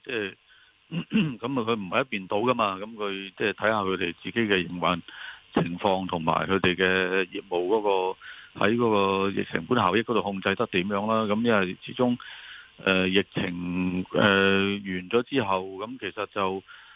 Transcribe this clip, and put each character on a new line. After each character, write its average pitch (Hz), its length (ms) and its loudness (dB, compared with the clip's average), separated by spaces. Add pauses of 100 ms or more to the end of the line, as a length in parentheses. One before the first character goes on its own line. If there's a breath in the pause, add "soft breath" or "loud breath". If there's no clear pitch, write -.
即 135 60 -10
係， 101 220 -4 (560 soft breath)
<clears throat> 160 500 -2
噉 127 220 -2
啊， 107 40 -2
佢 117 100 2
唔 98 140 -4
係 107 140 0
一 107 160 -6
邊 92 80 -12
倒 104 100 -2
㗎 120 160 2
嘛， 107 220 0
噉 107 180 -10
佢 98 440 -8
即 - 80 -4
係 104 80 2
睇 101 160 -2
吓 110 120 2
佢 95 160 0
哋 87 240 -4
自 92 100 -8
己 113 80 -2
嘅 98 280 2
營 90 120 -8
運 82 220 0 (520 loud breath)
情 82 260 0
況 95 280 2
同 87 140 -4
埋 80 260 0
佢 95 120 2
哋 90 160 2
嘅 92 520 2
業 - 220 -8
務 87 180 0
嗰 110 140 2
個， 95 840 -2
喺 110 100 4
嗰 120 140 2 (420)
個 101 120 -2
成 85 220 -4
本 127 140 2
效 92 160 4
益 117 60 2
嗰 117 120 -2
度 104 80 2
控 95 200 -4
制 98 140 0
得 120 120 -2
點 92 200 0
樣 104 200 -2
啦。 110 160 2
噉 104 200 0
因 113 160 4
為 92 240 -2
始 - 120 -14
終， 123 220 0 (680 loud breath)
誒， 95 220 4
疫 95 260 4
情， 90 720 -2
誒， - 140 -2
完 98 880 2
咗 117 140 2
之 135 200 -2
後， 95 200 -2
噉 98 360 -10
其 107 120 -8
實 101 220 -6
就 95 300 -2 (320 loud breath)